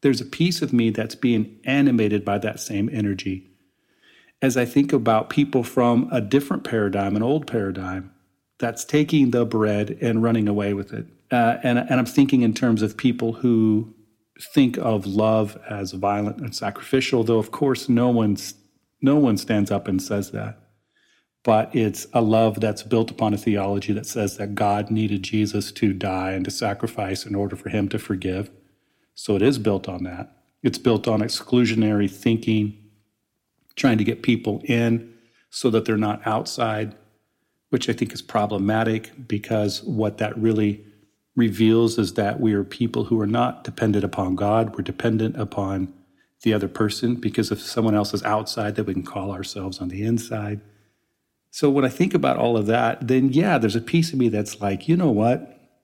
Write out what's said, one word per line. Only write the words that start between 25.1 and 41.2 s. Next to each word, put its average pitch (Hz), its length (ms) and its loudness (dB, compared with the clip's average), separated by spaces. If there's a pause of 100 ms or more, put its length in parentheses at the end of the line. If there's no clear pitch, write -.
Jesus 104 500 -2
to 104 200 2
die 95 380 -4
and 95 140 -4
to 98 60 -6
sacrifice 101 760 -4
in 104 100 -6
order 98 200 -2
for - 140 -10
him 101 200 -2
to 110 100 -4
forgive. 95 500 -4 (640)
So - 220 -2
it 95 60 2
is 127 180 4
built 101 300 -2
on 87 140 -8
that. 90 340 -12 (260)
It's - 140 0
built 110 300 2
on 107 120 2
exclusionary 107 880 2
thinking, 110 680 0 (960)
trying 123 220 2
to 107 80 2
get 113 180 -2
people 110 400 0
in 117 500 0 (360)
so - 200 -2
that 110 140 2
they're 110 140 0
not 107 280 -2
outside, 110 720 -4 (720)
which - 200 -2
I 117 40 0
think 113 200 -4
is - 80 -12
problematic 110 1080 -2
because 104 560 -4
what 107 360 -2
that 107 180 -4
really 107 480 0 (500)